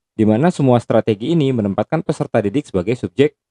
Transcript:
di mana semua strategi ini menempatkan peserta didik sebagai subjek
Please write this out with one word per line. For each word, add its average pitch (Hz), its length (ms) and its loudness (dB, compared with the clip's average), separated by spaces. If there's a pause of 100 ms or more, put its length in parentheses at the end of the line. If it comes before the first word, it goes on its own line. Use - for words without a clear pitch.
(180)
di 110 80 2
mana 113 240 2
semua 127 320 2
strategi 113 480 -2
ini 143 240 0
menempatkan 107 480 -2
peserta - 400 -4
didik 104 240 -2
sebagai 95 320 -2
subjek 135 400 0 (140)